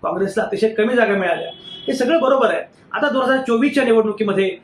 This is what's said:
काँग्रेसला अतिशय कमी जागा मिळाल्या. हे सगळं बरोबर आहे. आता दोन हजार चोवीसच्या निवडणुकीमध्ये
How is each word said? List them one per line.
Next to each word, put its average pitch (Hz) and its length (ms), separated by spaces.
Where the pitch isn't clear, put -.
काँग्रेसला 190 400
अतिशय 220 260
कमी 220 260
जागा 214 200
मिळाल्या. 180 340
हे 269 60
सगळं 294 280
बरोबर 254 300
आहे. 165 120
आता 285 160
दोन 254 140
हजार 262 140
चोवीसच्या 262 480
निवडणुकीमध्ये 208 800